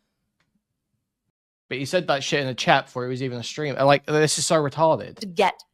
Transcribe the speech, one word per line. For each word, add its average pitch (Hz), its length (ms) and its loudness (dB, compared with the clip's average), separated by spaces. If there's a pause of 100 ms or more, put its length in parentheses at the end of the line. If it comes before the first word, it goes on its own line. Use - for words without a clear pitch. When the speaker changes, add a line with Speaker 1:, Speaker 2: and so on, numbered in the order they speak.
(1700)
Speaker 1:
But 131 100 -6
he 135 80 -6
said 180 220 -2
that 139 160 0
shit 147 160 -2
in 135 80 -2
a 123 80 -6
chat 139 300 2
before 123 180 -10
he 123 60 -6
was 127 120 -6
even 123 160 -6
a 117 60 -10
streamer. 147 400 -4
Like, 139 220 6
this 151 340 0
is 143 60 -4
so 170 100 2
retarded. 147 640 0
Speaker 2:
To 208 80 -10
get 180 320 0 (140)